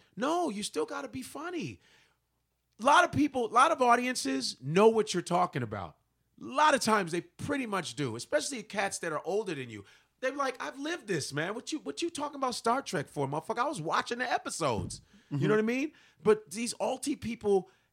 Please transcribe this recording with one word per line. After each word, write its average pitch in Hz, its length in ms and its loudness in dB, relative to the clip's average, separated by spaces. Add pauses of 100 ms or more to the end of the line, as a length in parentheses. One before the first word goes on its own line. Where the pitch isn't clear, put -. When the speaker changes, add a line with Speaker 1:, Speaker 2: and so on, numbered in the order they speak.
(160)
Speaker 1:
no, 311 340 0
you 202 140 -6
still - 220 -4
gotta 277 200 -8
be 247 160 -10
funny. 285 560 -8 (1040)
A - 20 -8
lot 311 200 8
of 285 80 0
people, 262 340 2
a 185 60 -8
lot 262 180 8
of 294 100 0
audiences 247 800 2
know 170 280 6
what 220 260 4
you're 175 80 0
talking 175 400 0
about. 101 320 -8 (480)
A - 20 -14
lot 277 300 4
of 247 60 2
times 208 320 2
they 175 80 -2
pretty 269 460 -6
much 175 280 -4
do, 117 220 -4
especially 262 480 -2
cats 196 360 -4
that 165 120 -4
are 147 120 -4
older 185 300 -2
than 127 160 -8
you. 104 140 -12 (360)
They're 262 140 -2
like, 269 260 -4
"I've 277 180 -8
lived 294 280 -8
this, 170 260 -2
man. 160 220 -4
What 247 160 -10
you, 311 100 -6
what - 220 -8
you 339 80 -2
talking 285 260 -8
about 262 200 -2
Star 247 260 0
Trek 156 260 -4
for, 143 200 -2
motherfucker? 160 300 -4
I 254 100 0
was 269 120 -4
watching 175 380 -2
the 247 120 -4
episodes." 139 680 -2 (300)
You 143 80 -2
know 135 60 2
Speaker 2:
Mm-hmm. 196 80 2
Speaker 1:
what 214 60 4
I 214 40 2
mean? 254 300 -2 (300)
But 214 280 4
these 226 240 -6
alty 262 460 -4
people, 202 480 0 (240)